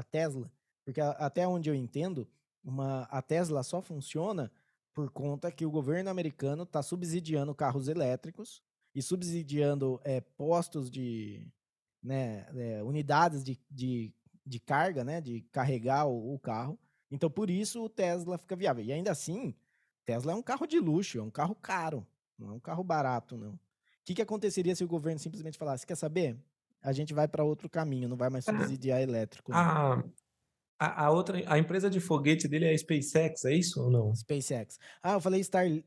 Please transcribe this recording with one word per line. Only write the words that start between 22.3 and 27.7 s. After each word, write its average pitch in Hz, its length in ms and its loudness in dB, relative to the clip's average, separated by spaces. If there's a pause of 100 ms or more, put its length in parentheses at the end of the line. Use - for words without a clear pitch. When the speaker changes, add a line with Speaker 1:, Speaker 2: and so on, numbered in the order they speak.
Speaker 1:
não 107 140 -12
é - 20 -10
um 117 80 -10
carro 165 220 -4
barato, 135 540 0
não. 107 160 -10
O - 540 -20
que 180 80 -4
que 220 80 0
aconteceria 196 540 0
se 185 80 -2
o 175 40 0
governo 160 300 -2
simplesmente 160 380 -10
falasse, 139 300 -4
"Quer 180 80 -6
saber? 156 420 0 (460)
A 139 100 0
gente 151 220 -2
vai 151 120 4
pra 151 160 0
outro 151 280 0